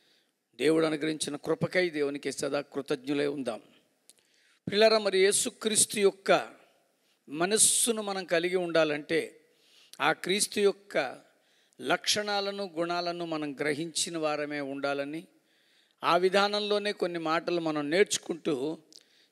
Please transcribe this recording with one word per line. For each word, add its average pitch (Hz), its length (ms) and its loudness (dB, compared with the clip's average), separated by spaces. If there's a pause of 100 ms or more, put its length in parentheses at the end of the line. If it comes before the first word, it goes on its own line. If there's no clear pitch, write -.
(560)
దేవుడు 160 300 2
అనుగ్రహించిన 151 500 -4
కృపకై 170 540 -2
దేవునికి 143 420 -4
సదా 143 300 -4
కృతజ్ఞులై 143 640 -4
ఉందాం. 131 360 -6 (1040)
ప్రియులారా, 220 300 6
మరి 196 220 2
యేసుక్రీస్తు 208 800 2
యొక్క 180 500 2 (800)
మనస్సును 208 720 2
మనం 196 240 -6
కలిగి 175 300 0
ఉండాలంటే, 160 840 0 (640)
ఆ 147 100 4
క్రీస్తు 196 480 -2
యొక్క 156 600 0 (600)
లక్షణాలను, 202 920 -2
గుణాలను 175 500 -4
మనం 151 340 -4
గ్రహించిన 156 580 -4
వారమే 147 420 -2
ఉండాలని, 143 640 -4 (800)
ఆ 156 140 4
విధానంలోనే 208 720 2
కొన్ని 175 280 -4
మాటలు 165 420 -2
మనం 151 280 -2
నేర్చుకుంటూ, 160 880 0 (540)